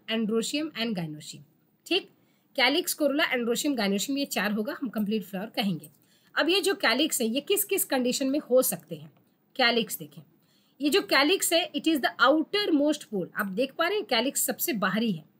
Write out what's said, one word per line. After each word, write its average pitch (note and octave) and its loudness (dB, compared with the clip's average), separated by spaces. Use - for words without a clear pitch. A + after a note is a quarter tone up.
androecium A3+ -2
and A#3 -6
gynoecium। D3+ -10
ठीक, - -2
calyx, C#4+ 2
corolla, D4 2
androecium, B3 0
gynoecium, G3+ 0
ये C#4+ -2
चार G#3 -2
होगा, A3 -4
हम B3 -2
कंप्लीट G#3+ -2
फ्लावर G3 -8
कहेंगे। G3 -4
अब D4 2
ये F#4+ 4
जो F#4+ 0
कैलिक्स B3+ 0
है, A3+ 0
ये A#3 -2
किस - 0
किस G4 -2
कंडीशन B3+ 0
में C4+ 0
हो B3+ 4
सकते - -6
हैं? D3 -14
कैलिक्स A#3 0
देखें, D3+ -18
ये C#4+ 2
जो F#4 4
कैलिक्स D#4+ 2
है, E4+ 2
it C#4+ -6
is D#4+ 2
the C4 0
outermost D#4 2
pole। F#3 -4
आप G3+ -2
देख G3 -2
पा E4 -2
रहे G#4 -2
हैं, - -4
कैलिक्स A#3+ -2
सबसे - -4
बाहरी G#3 0
है, D#3 -8